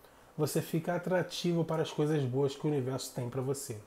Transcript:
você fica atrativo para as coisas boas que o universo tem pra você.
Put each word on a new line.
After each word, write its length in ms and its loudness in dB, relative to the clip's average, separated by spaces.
você 260 2
fica 320 0
atrativo 680 2
para 180 0
as 80 -2
coisas 320 2
boas 320 2
que 100 -8
o 60 2
universo 420 -2
tem 160 -4
pra 140 -4
você. 340 -4